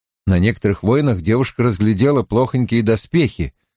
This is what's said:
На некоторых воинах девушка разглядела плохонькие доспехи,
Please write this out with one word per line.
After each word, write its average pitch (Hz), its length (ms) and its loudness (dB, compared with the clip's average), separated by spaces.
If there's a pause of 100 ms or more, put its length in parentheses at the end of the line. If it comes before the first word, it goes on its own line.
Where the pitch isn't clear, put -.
(260)
На 90 140 2
некоторых 101 440 0
воинах 120 380 0
девушка 117 420 -2
разглядела 110 600 0
плохонькие 120 580 -2
доспехи, 110 720 -2 (240)